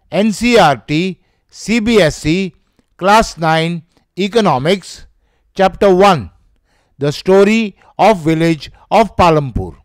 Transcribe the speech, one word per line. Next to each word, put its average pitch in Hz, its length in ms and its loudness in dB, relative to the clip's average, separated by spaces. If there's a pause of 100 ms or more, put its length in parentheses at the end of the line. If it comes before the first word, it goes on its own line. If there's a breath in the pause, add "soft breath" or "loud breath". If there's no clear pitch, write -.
(120)
N 202 220 -2
C 233 260 0
R 151 160 4
T 165 460 -6 (280)
C 226 300 -4
B 220 220 2
S 156 240 -2
E 180 280 -4 (440)
Class 208 400 0
nine 160 460 -4 (360)
Economics, 185 880 -2 (480)
Chapter 190 400 2
one, 180 360 2 (680)
The 143 160 -4
Story 202 640 0 (200 soft breath)
of 190 280 2
Village 160 480 -2 (180 soft breath)
of 202 240 0
Palampur. 139 680 -2